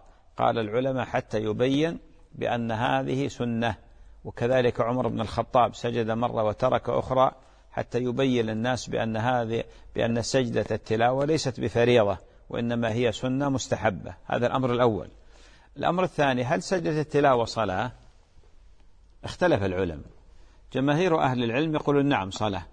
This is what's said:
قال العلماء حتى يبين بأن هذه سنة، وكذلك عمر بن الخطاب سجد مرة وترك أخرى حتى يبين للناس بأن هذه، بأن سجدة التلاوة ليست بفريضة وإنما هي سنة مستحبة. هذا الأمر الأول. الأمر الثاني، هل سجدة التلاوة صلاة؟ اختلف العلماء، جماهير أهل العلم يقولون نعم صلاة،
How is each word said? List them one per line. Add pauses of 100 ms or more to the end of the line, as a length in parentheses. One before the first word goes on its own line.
(360)
قال
العلماء
حتى
يبين (360)
بأن
هذه
سنة، (480)
وكذلك
عمر
بن
الخطاب
سجد
مرة
وترك
أخرى (400)
حتى
يبين
للناس
بأن
هذه، (300)
بأن
سجدة
التلاوة
ليست
بفريضة (320)
وإنما
هي
سنة
مستحبة. (100)
هذا
الأمر
الأول. (680)
الأمر
الثاني،
هل
سجدة
التلاوة
صلاة؟ (1300)
اختلف
العلماء، (640)
جماهير
أهل
العلم
يقولون
نعم
صلاة، (100)